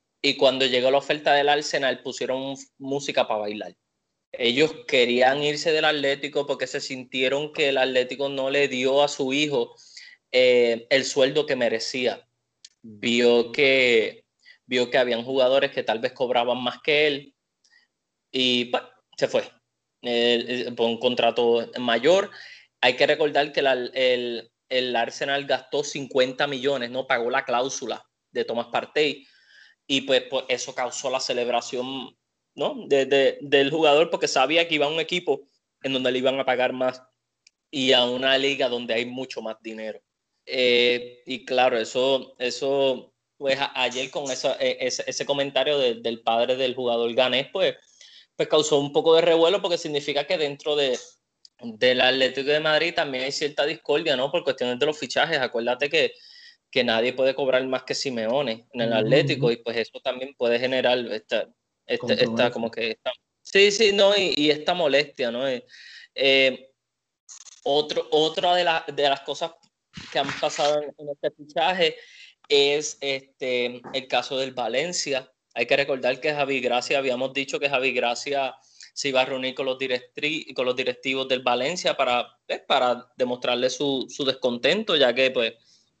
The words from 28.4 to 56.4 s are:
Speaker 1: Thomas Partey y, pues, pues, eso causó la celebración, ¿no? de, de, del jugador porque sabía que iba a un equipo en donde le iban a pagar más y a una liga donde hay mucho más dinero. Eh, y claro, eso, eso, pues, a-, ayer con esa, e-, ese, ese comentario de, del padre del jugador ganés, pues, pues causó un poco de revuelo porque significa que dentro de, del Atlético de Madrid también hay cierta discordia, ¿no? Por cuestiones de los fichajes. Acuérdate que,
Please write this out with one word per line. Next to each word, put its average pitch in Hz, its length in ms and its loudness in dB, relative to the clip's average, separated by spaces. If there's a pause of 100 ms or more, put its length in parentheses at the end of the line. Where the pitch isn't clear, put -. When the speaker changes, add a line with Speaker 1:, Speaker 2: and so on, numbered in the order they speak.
Speaker 1:
Thomas 117 240 -6
Partey 135 580 -2 (640)
y, 135 140 0
pues, 131 280 2
pues, 131 180 -4
eso 127 240 -4
causó 127 380 -4
la 131 100 -2
celebración, 123 960 -4 (380)
¿no? 269 320 -6
de, 139 200 4
de, - 340 2
del 143 300 2
jugador 156 380 4
porque 165 200 -2
sabía 151 380 2
que 160 100 -2
iba 143 100 2
a 147 40 -2
un 160 100 -4
equipo 160 420 -4 (400)
en 135 100 -4
donde 127 200 0
le 127 60 -2
iban 131 200 2
a 131 60 -2
pagar 127 280 0
más 127 300 -4 (680)
y 131 220 0
a 123 120 4
una 131 340 0
liga 135 300 0
donde 120 260 -4
hay 120 100 -2
mucho 123 380 -10
más 110 180 -10
dinero. 110 400 -12 (460)
Eh, 123 800 2
y 123 180 -8
claro, 127 340 2
eso, 127 600 0
eso, 135 720 -2 (240)
pues, 135 220 0
a-, 135 240 -4
ayer 127 280 -4
con 143 200 -6
esa, 131 300 -2
e-, 127 200 -2
ese, 127 260 -4
ese 131 200 -6
comentario 139 520 0
de, 123 180 0
del 117 260 -6
padre 120 340 2
del 127 180 -2
jugador 120 400 -2
ganés, 127 380 0
pues, 175 220 0 (640)
pues 156 120 -2
causó 151 300 4
un 143 140 -2
poco 160 240 4
de 165 60 6
revuelo 165 380 4
porque 180 160 -2
significa 147 500 -4
que 185 120 -2
dentro 147 360 -4
de, 135 240 0 (640)
del 123 400 0
Atlético 131 500 0
de 151 100 2
Madrid 156 340 0
también 139 300 -2
hay 139 80 -6
cierta 143 340 -2
discordia, 151 500 -2
¿no? 135 140 -2
Por 165 140 -2
cuestiones 123 340 -2
de 139 80 2
los 151 120 -2
fichajes. 147 400 0
Acuérdate 123 520 -2
que, 143 220 2 (580)